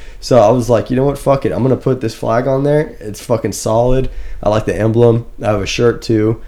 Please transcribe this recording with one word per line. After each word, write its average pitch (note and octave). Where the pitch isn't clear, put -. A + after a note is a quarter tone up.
So B2+
I G#2+
was A#2+
like, G#2+
"You B2+
know C3
what? C#3
Fuck C3+
it. F2+
I'm G2+
gonna B2+
put C3
this A2+
flag A#2+
on C3+
there. D3+
It's G#2
fucking A2
solid. B2
I G#2
like G#2+
the F2+
emblem. A#2
I A#2
have G#2
a F#2
shirt, A#2
too." A2